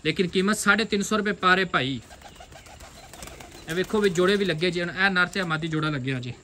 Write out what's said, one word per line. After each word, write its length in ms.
लेकिन 240
कीमत 280
साढ़े 300
तीन 160
सौ 140
रुपये 180
पर 240
है 140
भाई। 280
ए 80
वेखो 260
भी 120
जोड़े 260
भी 80
लगे 260
जे, 100
ए 280
नर 180
ते 160
मादी 240
जोड़ा 220
लग्या 300
जे। 140